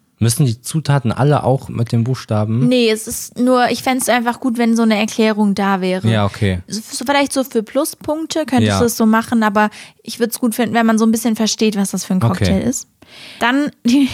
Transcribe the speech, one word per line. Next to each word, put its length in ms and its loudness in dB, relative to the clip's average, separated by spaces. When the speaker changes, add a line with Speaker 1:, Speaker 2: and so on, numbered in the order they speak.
Speaker 1:
Müssen 260 2
die 160 -2
Zutaten 500 -2
alle 320 2
auch 240 0
mit 240 -4
den 120 2
Buchstaben? 680 -2
Speaker 2:
Nee, 220 4
es 160 -4
ist 320 -10
nur, 320 2
ich 100 -4
fänd's 260 -2
einfach 320 0
gut, 200 -2
wenn 160 2
so 80 2
eine 140 4
Erklärung 580 0
da 260 0
wäre. 280 -2
Speaker 1:
Ja, 160 2
okay. 420 -2
Speaker 2:
So, 120 -8
so 140 -10
vielleicht 280 2
so 100 0
für 200 -2
Pluspunkte 840 -4
könntest 240 2
Speaker 1:
Ja. 100 4
Speaker 2:
du 60 4
es 120 0
so 100 2
machen, 360 2
aber 260 2
ich 160 -10
würd's 200 -2
gut 160 0
finden, 200 -2
wenn 100 2
man 140 4
so 60 2
ein 60 4
bisschen 240 0
versteht, 400 0
was 160 -2
das 140 -6
für 80 -2
ein 100 0
Speaker 1:
Okay. 220 2
Speaker 2:
Cocktail 160 2
ist. 260 -4
Dann 320 0
die 300 4